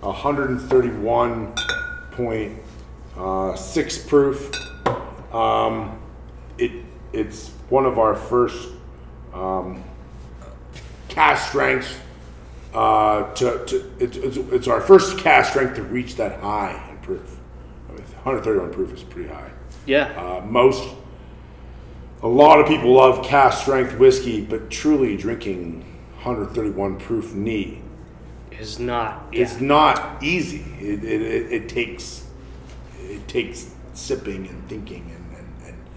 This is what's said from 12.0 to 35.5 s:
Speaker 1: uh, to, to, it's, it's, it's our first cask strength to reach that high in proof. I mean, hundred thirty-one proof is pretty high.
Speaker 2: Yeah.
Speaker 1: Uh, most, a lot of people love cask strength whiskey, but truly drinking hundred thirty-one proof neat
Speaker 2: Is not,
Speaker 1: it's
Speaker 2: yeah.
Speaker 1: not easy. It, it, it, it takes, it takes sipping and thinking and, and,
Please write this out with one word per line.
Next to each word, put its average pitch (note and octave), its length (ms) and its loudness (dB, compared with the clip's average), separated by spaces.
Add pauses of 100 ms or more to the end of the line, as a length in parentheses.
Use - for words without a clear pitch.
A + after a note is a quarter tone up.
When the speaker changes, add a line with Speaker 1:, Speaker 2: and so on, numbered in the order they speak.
Speaker 1:
uh, G#2+ 600 4
to, A#2+ 320 0
to, - 340 -4
it's, B2 180 -2
it's, C3 200 -4
it's B2+ 300 -2
our A2+ 140 2
first - 360 8
cask C#3 340 6
strength C3 240 0
to G#2+ 80 -6
reach A#2+ 340 -6
that G2+ 240 -4
high G2+ 380 -4 (120)
in - 60 -16
proof. - 400 -10 (520)
I - 40 -14
mean, - 100 -14 (200)
hundred B2+ 200 -2
thirty-one G2 280 0
proof F#2 220 -4
is D#2+ 100 -14
pretty E2 260 -12
high. D2 200 -12 (380)
Speaker 2:
Yeah. C#3 180 4 (100)
Speaker 1:
Uh, F2+ 300 -6
most, B2 420 4 (1300)
a A2+ 60 0
lot D3 320 10
of D3 80 8
people B2 260 6
love C3 320 8
cask - 380 6
strength B2+ 340 2
whiskey, B2+ 440 6
but - 280 -6
truly C3+ 480 2
drinking F2+ 680 -6 (360)
hundred A2+ 320 -4
thirty-one G2 480 -2
proof - 340 -4
neat G#2 460 -4 (720)
Speaker 2:
Is A2 280 -12
not, A#2+ 520 -4
Speaker 1:
it's A#2+ 280 0
Speaker 2:
yeah. C3 80 -2
Speaker 1:
not D3 560 4
easy. E3 420 -2 (140)
It, G#2 240 -4
it, A2 180 -2
it, A2+ 320 -2
it A2 160 -4
takes, - 560 -6 (800)
it F#2+ 240 -12
takes - 460 -6 (200)
sipping F#2+ 540 -6
and - 220 -14
thinking G2 460 -12
and, - 220 -16
and, - 300 -16